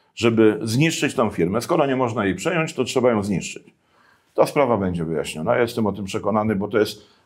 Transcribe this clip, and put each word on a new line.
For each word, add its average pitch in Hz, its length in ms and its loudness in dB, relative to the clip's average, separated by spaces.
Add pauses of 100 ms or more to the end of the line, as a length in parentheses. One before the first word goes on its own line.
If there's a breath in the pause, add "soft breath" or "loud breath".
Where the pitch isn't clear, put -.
(160 soft breath)
żeby 110 460 4
zniszczyć 139 520 0
tą 117 160 0
firmę. 92 320 -2
Skoro 160 240 0
nie 135 100 0
można 117 300 0
jej 92 100 0
przejąć, 160 380 -2
to 131 100 -2
trzeba 120 280 2
ją 104 120 2
zniszczyć. 95 400 -4 (680)
Ta - 120 2
sprawa 123 320 2
będzie 87 280 -2
wyjaśniona. 80 500 -2
Ja 123 60 2
jestem 113 260 -2
o 95 60 -2
tym 101 120 -10
przekonany, 104 500 -2
bo 101 120 -4
to 110 120 0
jest - 280 -2 (180 soft breath)